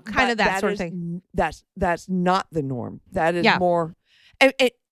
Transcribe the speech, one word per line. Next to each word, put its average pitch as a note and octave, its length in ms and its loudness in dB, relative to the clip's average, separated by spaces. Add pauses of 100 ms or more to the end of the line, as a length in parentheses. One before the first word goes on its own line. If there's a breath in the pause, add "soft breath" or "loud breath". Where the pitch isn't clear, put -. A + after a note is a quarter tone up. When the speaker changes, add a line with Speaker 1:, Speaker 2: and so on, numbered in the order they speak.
(120)
Speaker 1:
kind C4 160 2
Speaker 2:
but A#3+ 60 0
Speaker 1:
of A3 40 -2
that G#3 80 2
Speaker 2:
that F#3 160 0
Speaker 1:
sort G3+ 120 0
of - 20 -4
Speaker 2:
is G#3 40 -6
Speaker 1:
thing. F3 140 -6
Speaker 2:
n-, E3+ 280 -8 (120)
that's, F3 320 -4 (100)
that's F3 320 -2
not F#3 440 0
the D#3 100 -2
norm. B2 400 -6 (100)
That E3+ 220 0
is E3+ 100 0
Speaker 1:
Yeah. G3+ 140 4
Speaker 2:
more, F3 380 0 (440 soft breath)
and, C4+ 200 6
and, B3+ 120 2 (200)